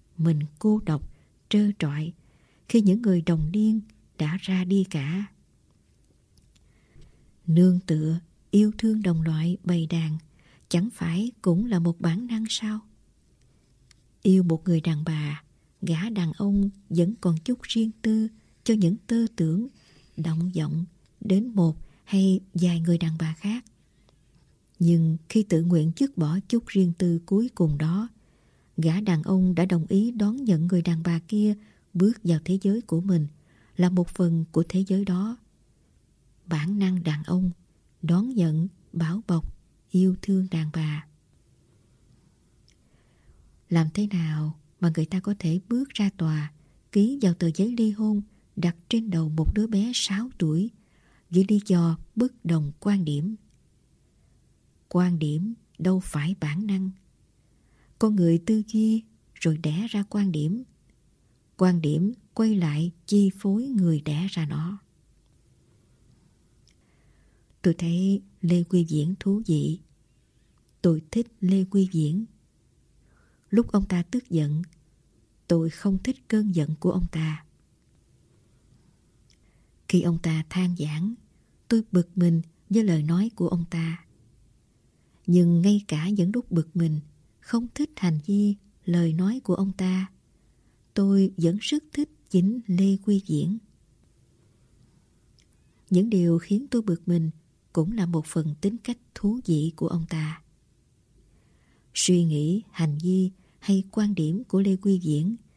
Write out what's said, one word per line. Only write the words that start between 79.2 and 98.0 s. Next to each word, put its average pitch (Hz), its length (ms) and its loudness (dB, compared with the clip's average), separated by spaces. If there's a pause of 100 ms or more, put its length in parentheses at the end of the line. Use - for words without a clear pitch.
Khi 180 140 4
ông 170 220 0
ta 156 260 -2
than 180 280 0
vãn, 160 380 -4 (520)
tôi 226 240 2
bực 180 260 0
mình 170 240 4 (280)
với 220 140 2
lời 165 200 2
nói 180 320 0
của 180 120 -2
ông 170 220 -2
ta. 165 360 -6 (1200)
Nhưng 175 340 6
ngay 202 260 4
cả 156 220 -4
những 202 240 0
lúc 247 180 -6
bực 160 240 -2
mình, 160 240 0 (440)
không 233 320 -4
thích 294 200 -2
hành 160 300 0
vi, 202 300 2 (300)
lời 170 280 2
nói 196 300 0
của 180 120 0
ông 196 220 -2
ta, 185 340 -2 (800)
tôi 196 440 4
vẫn 170 240 2
rất 302 220 -4 (100)
thích 285 160 -4 (200)
chính 196 380 2
Lê 196 380 2
Quy 202 200 2
Diễn. 160 320 -2 (2250)
Những 196 200 2
điều 170 300 2
khiến 220 320 -2
tôi 233 100 0
bực 185 260 -4
mình 165 220 0 (440)
cũng 165 180 0
là 220 140 -2